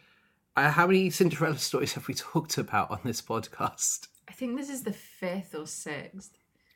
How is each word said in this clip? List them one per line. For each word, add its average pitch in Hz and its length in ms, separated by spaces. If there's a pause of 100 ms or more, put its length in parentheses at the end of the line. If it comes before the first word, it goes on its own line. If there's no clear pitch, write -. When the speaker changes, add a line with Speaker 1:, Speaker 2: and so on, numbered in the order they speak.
(560)
Speaker 1:
Uh, 143 160
how 165 160
many 190 220
Cinderella 160 480
stories - 360
have - 140
we 127 60
talked - 440
about 104 340
on 98 120
this 117 180
podcast? - 840 (220)
Speaker 2:
I - 40
think 247 240
this 277 120
is 269 140
the 214 100
fifth - 600
or 151 120
sixth. - 640 (440)